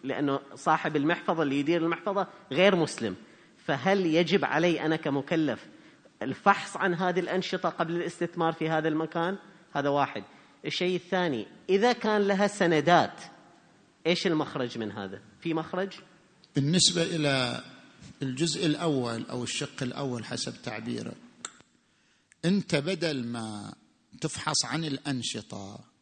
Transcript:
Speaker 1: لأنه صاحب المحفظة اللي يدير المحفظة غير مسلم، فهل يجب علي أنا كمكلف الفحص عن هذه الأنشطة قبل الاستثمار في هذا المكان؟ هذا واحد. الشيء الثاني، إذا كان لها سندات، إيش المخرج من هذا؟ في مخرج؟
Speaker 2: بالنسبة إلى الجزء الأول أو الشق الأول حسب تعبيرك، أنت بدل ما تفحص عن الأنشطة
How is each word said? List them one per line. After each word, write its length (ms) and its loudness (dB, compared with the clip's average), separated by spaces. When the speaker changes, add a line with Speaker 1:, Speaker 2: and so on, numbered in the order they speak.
Speaker 1:
لأنه 360 0
صاحب 420 0
المحفظة 460 0
اللي 180 0
يدير 240 2
المحفظة 420 -2
غير 240 6
مسلم، 400 -2
فهل 400 2
يجب 380 4
علي 360 2
أنا 160 0
كمكلف 720 -2
الفحص 540 0
عن 180 0
هذه 260 0
الأنشطة 480 -2
قبل 280 -2
الاستثمار 560 -2
في 160 -2
هذا 200 2
المكان؟ 500 -2
هذا 160 0
واحد. 360 0
الشيء 320 -2
الثاني، 500 -2
إذا 240 6
كان 300 2
لها 240 4
سندات، 760 4
إيش 200 2
المخرج 520 -2
من 140 -4
هذا؟ 280 -8
في 140 -2
مخرج؟ 380 -4
Speaker 2:
بالنسبة 480 4
إلى 640 0
الجزء 440 -2
الأول 640 0
أو 120 -6
الشق 400 -6
الأول 420 -4
حسب 380 -8
تعبيرك، 540 -8
أنت 300 2
بدل 520 -2
ما 480 -8
تفحص 440 -2
عن 200 -4
الأنشطة 960 -6